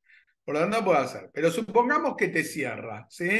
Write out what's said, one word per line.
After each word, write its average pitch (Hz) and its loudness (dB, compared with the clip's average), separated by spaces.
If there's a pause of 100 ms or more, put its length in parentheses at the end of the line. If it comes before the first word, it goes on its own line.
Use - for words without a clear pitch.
(440)
Por 139 -4
lo 151 0
tanto, 208 0
puedo 175 4
hacer. 107 -4
Pero 156 2
supongamos 240 2
que - 0
te 160 0
cierra, 113 -8
¿sí? 175 -6 (120)